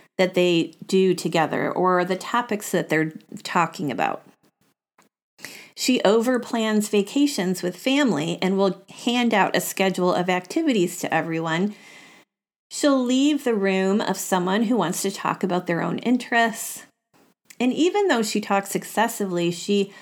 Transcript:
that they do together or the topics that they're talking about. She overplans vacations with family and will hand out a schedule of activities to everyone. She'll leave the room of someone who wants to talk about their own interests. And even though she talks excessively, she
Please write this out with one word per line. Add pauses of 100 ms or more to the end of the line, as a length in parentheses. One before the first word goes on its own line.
(180)
that
they (100)
do
together
or
the
topics
that
they're (320)
talking
about. (1500)
She
overplans
vacations
with
family
and
will (220)
hand
out
a
schedule
of
activities
to
everyone. (960)
She'll
leave
the
room
of
someone
who
wants
to
talk
about
their
own
interests. (760)
And
even
though
she
talks
excessively,
she (100)